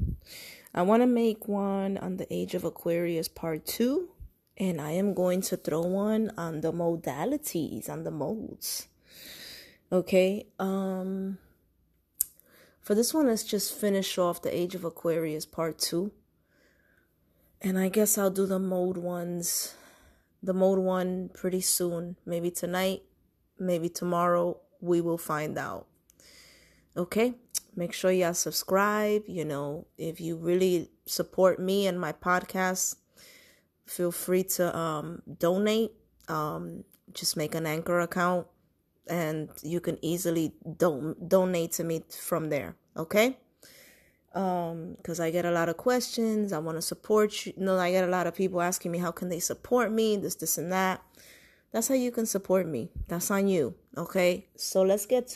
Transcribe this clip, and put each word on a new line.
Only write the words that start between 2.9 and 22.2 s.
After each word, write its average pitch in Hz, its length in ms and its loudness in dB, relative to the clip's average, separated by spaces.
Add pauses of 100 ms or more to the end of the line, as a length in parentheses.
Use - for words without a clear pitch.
Part 160 380 -6
Two, 285 420 0 (480)
and 180 240 -2
I 151 120 -4
am 190 200 2
going 180 300 2
to 180 160 -2
throw 160 240 -2
one 208 560 0
on 165 240 -6
the 160 100 0
modalities, 170 1160 -2
on 156 140 -8
the 165 60 -6
modes. - 760 -6 (1040)
Okay, 185 540 4 (120)
um, 190 800 -4 (1400)
for - 140 0
this 233 180 4
one, 311 140 6
let's 226 180 2
just - 300 -2
finish 196 420 0
off 175 240 2
the - 160 -4
Age 180 180 -2
of 180 80 -8
Aquarius 160 640 -2
Part 165 340 -4
Two. 185 320 -2 (1500)
And 185 140 2
I 190 120 2
guess 214 280 4
I'll 196 100 4
do 196 160 2
the 190 140 0
mode 185 380 0
ones, 175 800 -4 (640)
the 185 100 0
mode 190 280 4
one 185 520 0
pretty 185 280 -2
soon. 175 560 -2 (100)